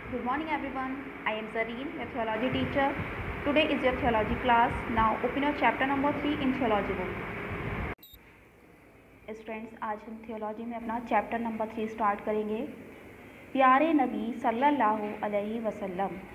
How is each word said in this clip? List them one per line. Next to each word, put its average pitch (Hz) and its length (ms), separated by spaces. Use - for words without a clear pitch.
Good 233 140
morning 302 220
everyone, 262 480
I 220 80
am 220 140
Zareen, 226 480
your 247 140
theology 226 420
teacher। 269 440
Today 294 220
is 277 160
your 254 120
theology 233 420
class। 240 340
Now 220 340
open 254 180
your 294 120
chapter 269 320
number 277 280
three 294 220
in 262 180
theology 214 380
book। 185 220
स्टूडेंट्स, 220 520
आज 214 160
हम 220 200
थियोलॉजी 220 360
में 233 120
अपना 226 220
चैप्टर 226 320
नंबर 220 280
थ्री 220 200
स्टार्ट 208 360
करेंगे, 214 360
प्यारे 262 420
नबी 233 460
सल्लल्लाहु 226 720
अलैहि 208 360
वसल्लम। 190 600